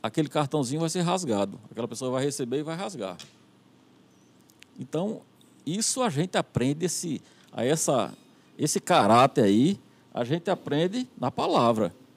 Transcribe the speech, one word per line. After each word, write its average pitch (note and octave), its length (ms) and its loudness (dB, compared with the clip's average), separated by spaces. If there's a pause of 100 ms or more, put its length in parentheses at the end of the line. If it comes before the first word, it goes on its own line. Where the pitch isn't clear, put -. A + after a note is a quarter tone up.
aquele D3+ 240 -2
cartãozinho D3 540 -2
vai D#3+ 80 -2
ser F3+ 120 -2
rasgado. C#3+ 580 -2 (120)
Aquela A2+ 160 -6
pessoa B2+ 240 -6
vai C3 120 0
receber C3+ 360 -4
e D3+ 40 -6
vai D#3+ 120 -8
rasgar. C3+ 420 -8 (1600)
Então, F#3 420 -6 (440)
isso G#3 360 -4
a A#3+ 80 2
gente E3 280 -2
aprende, D3 480 -2
esse, E3 360 -4 (300)
a A2+ 120 -6
essa, C3+ 500 0 (440)
esse D3+ 220 -2
caráter B2+ 640 6
aí, A#2 360 4 (340)
a A#2+ 100 -4
gente E3 260 -4
aprende F#3 580 -2 (100)
na B2+ 140 -4
palavra A#2+ 640 2 (240)